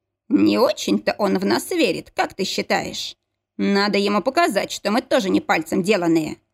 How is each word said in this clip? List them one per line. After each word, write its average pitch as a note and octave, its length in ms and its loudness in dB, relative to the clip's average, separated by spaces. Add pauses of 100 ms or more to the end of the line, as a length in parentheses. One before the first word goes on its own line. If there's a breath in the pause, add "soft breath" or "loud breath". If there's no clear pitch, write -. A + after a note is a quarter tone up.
(300)
"Не G#3 280 4
очень-то - 640 0
он G3 180 0
в F#3 80 -2
нас A#3+ 240 -2
верит, B3+ 400 0
как - 240 -4
ты F#3+ 120 -4
считаешь? - 680 -4 (420)
Надо G3+ 420 0
ему G3+ 240 0
показать, C4+ 480 0
что - 180 -6
мы A3 140 0
тоже A#3 260 0
не F#3+ 120 2
пальцем F#3 420 -2
деланные. E3 540 0 (160)